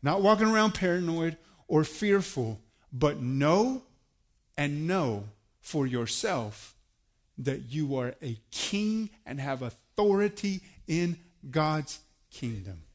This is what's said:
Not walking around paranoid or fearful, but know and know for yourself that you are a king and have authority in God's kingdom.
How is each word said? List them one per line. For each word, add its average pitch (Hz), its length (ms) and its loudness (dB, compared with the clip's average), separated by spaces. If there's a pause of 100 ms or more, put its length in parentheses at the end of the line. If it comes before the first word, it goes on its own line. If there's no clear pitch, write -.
Not 165 180 2
walking 208 260 6
around 220 260 4
paranoid 165 640 0 (300)
or 156 160 4
fearful, 151 760 0 (340)
but 147 260 2
know 156 640 2 (720)
and 147 280 -2
know 143 380 0 (360)
for 143 280 0
yourself 120 880 -2 (600)
that 131 340 -4
you 143 240 -2
are 123 260 -2
a 120 160 -6 (140)
king 214 580 -2 (160)
and 139 140 -8
have 135 240 -4
authority 202 1000 0 (260)
in 170 300 0 (320)
God's 156 500 0 (320)
kingdom. 95 520 -8 (120)